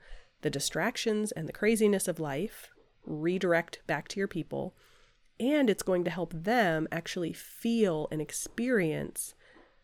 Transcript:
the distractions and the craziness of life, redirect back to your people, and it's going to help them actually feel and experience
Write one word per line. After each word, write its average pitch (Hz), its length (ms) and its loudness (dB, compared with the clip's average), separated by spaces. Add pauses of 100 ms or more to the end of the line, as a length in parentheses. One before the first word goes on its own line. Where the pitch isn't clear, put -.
(420)
the 156 80 0
distractions 214 840 0
and 160 160 -6
the - 60 -8
craziness 208 540 4
of 165 120 -2
life, 156 500 -6 (360)
redirect 170 840 0
back 156 220 -2
to - 100 -6
your 196 80 0
people, 151 480 -6 (680)
and 277 260 4
it's 185 140 2
going 180 220 2
to 175 40 -2
help 165 240 -4
them 165 560 2
actually 170 440 -4
feel 196 760 0
and 156 100 -2
experience 165 1120 -2 (480)